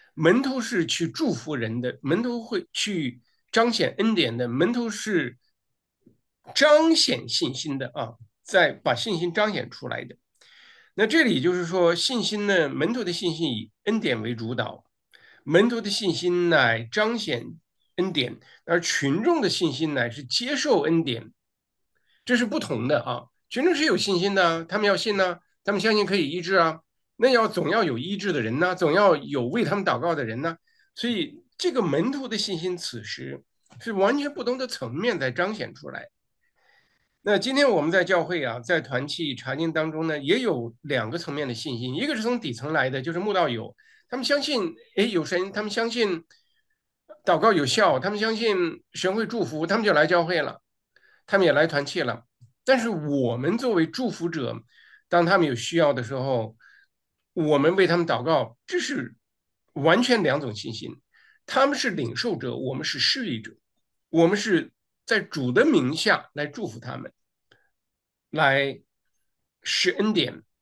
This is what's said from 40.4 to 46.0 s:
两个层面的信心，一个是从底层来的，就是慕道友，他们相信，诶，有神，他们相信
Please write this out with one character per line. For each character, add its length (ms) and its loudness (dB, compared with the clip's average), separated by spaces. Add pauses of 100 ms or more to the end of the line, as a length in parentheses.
两 280 -2
个 80 -6
层 160 -8
面 140 -4
的 60 -4
信 260 -8
心， 160 -6
一 100 -4
个 80 -2
是 80 -4
从 160 -2
底 140 -8
层 220 -8
来 160 2
的， 120 -6
就 120 -6
是 60 -4
慕 120 -2
道 160 2
友， 260 -6 (360)
他 80 -8
们 80 -6
相 160 0
信， 340 -2 (220)
诶， 120 2
有 140 0
神， 300 -2
他 80 -6
们 100 -6
相 180 -2
信 360 -2 (1000)